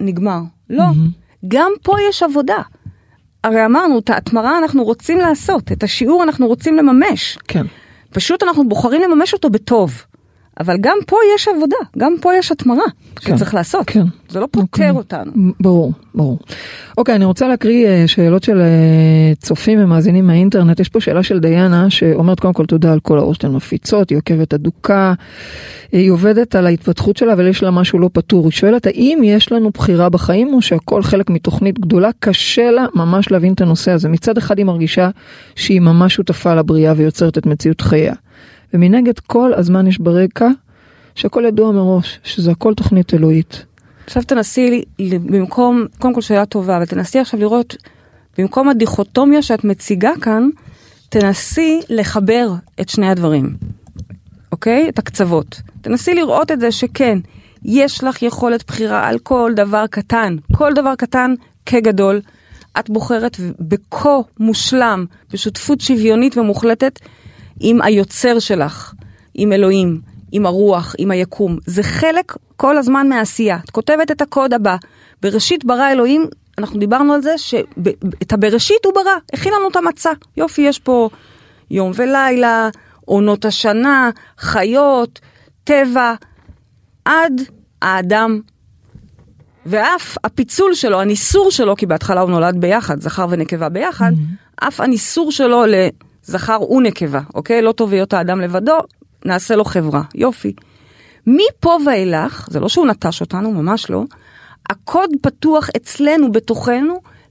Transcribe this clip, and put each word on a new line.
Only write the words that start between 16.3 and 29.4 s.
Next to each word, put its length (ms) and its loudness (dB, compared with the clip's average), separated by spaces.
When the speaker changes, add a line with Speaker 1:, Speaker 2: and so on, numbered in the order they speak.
Speaker 2:
אוקיי, 160 2
אני 100 4
רוצה 240 2
להקריא, 400 2
אה, 180 4
שאלות 360 2
של, 180 2
אה, 800 4
צופים 440 0
ומאזינים 440 4
מהאינטרנט. 540 4
יש 80 0
פה 120 0
שאלה 220 0
של 180 0
דיינה, 500 2
שאומרת, 500 2
קודם 140 0
כל, 120 0
תודה 260 0
על 80 2
כל 180 0
האור 160 0
שאתן 180 -4
מפיצות, 580 -2
היא 80 0
עוקבת 340 -2
הדוקה, 640 0
אה, 40 2
היא 120 4
עובדת 440 2
על 120 2
ההתפתחות 500 0
שלה, 160 2
אבל 160 2
יש 140 0
לה 80 2
משהו 280 2
לא 140 2
פתור. 320 2
היא 80 2
שואלת, 340 2
האם 380 2
יש 280 2